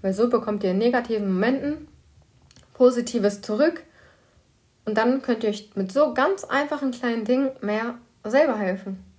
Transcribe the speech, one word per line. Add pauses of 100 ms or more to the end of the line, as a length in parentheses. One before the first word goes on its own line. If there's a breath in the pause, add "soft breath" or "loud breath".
Weil
so
bekommt
ihr
in
negativen
Momenten (840)
Positives
zurück. (1000 soft breath)
Und
dann
könnt
ihr
euch
mit
so
ganz
einfachen
kleinen
Dingen (100)
mehr (300)
selber
helfen. (180)